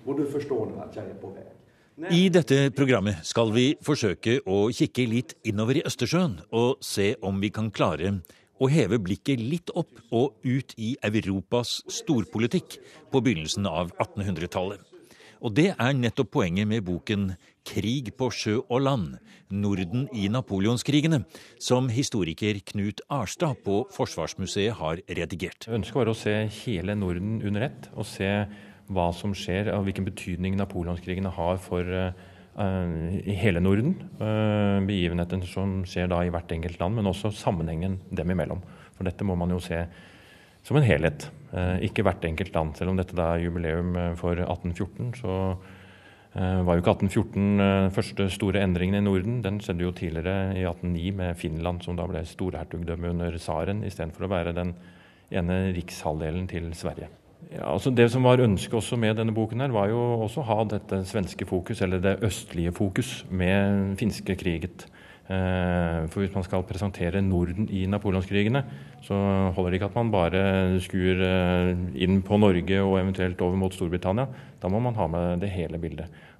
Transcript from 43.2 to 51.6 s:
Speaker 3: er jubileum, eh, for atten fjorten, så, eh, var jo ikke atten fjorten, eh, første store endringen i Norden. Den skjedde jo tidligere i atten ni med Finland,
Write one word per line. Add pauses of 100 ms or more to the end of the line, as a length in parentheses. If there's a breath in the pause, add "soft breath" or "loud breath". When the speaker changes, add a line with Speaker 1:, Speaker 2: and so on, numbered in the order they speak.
Speaker 3:
er
jubileum,
eh,
for
atten
fjorten,
så, (760 loud breath)
eh,
var
jo
ikke
atten
fjorten,
eh,
første
store
endringen
i
Norden.
Den
skjedde
jo
tidligere
i
atten
ni
med
Finland,